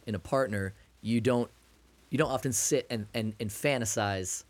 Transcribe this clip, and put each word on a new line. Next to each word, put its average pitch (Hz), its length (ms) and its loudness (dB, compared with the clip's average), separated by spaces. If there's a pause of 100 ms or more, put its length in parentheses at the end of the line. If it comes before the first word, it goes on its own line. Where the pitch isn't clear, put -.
in 107 80 -4
a 90 60 -2
partner, 101 540 0 (260)
you 117 200 2
don't, 120 300 2 (600)
you 131 80 0
don't 147 120 4
often 131 220 -2
sit - 380 0
and, 107 240 -4
and, 110 260 -2
and 107 100 -4
fantasize 107 1000 0